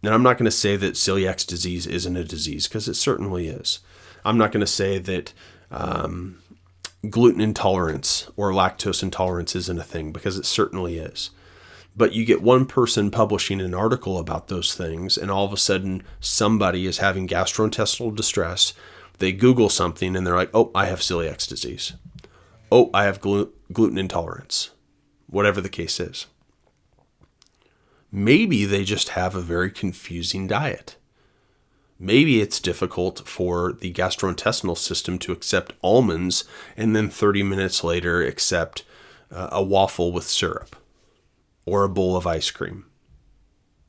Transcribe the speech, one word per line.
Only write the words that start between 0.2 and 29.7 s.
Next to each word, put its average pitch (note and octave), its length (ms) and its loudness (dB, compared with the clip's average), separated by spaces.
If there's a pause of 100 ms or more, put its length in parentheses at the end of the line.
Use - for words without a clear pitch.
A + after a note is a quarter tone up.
not B2+ 160 6
gonna A2+ 120 4
say G2+ 260 2
that F#2+ 180 0
celiac F#2+ 520 0
disease F2 400 -4
isn't F2+ 300 -4
a F2 80 -4
disease, D#2+ 420 -4
'cause A2 220 -4
it - 60 -4
certainly F#2 540 -2
is. - 320 -6 (420)
I'm A2 140 4
not G#2+ 160 4
gonna G#2 140 2
say G2 320 0
that, F#2 340 -6 (380)
um, - 720 -8 (680)
gluten A#2 320 6
intolerance F#2+ 960 0
or G2+ 160 0
lactose F#2 500 0
intolerance F2+ 540 -2
isn't F2 220 -4
a E2 40 -6
thing, D#2+ 300 -8
because F#2 240 -6
it - 80 -8
certainly F2+ 540 -2
is. - 320 -10 (680)
But A2 160 4
you A2+ 140 0
get - 160 4
one B2+ 240 6
person A2 440 2
publishing G#2 520 0
an F2+ 100 -4
article G#2 460 0
about E2 300 -8
those F2 260 -2
things, E2+ 420 -4
and F#2+ 140 -4
all G2 160 2
of G2+ 80 -6
a - 20 -4
sudden F#2+ 460 0 (180)
somebody G2+ 640 2
is F2+ 140 -4
having F#2+ 280 0
gastrointestinal G#2+ 880 -2
distress. F#2 600 0 (460)
They F#2+ 120 2
Google A#2 380 6
something F#2 440 0
and F#2 120 -2
they're F2 100 2
like, F#2 160 0
"Oh, A2+ 220 4
I G2 100 2
have F#2 160 -4
celiac E2+ 480 -2
disease. - 460 -8 (760)
Oh, A#2+ 220 8
I G2+ 120 4
have G2 180 0
glu-, G2+ 300 0 (200)
gluten G#2+ 240 4
intolerance," F2 720 -4 (580)
whatever G2+ 340 2
the F#2+ 80 -8
case - 280 -6
is. - 280 -8 (1900)
Maybe A#2 540 4
they G2 180 0
just F#2+ 260 -2
have F#2 240 -2
a F#2 60 -4
very F2 300 -2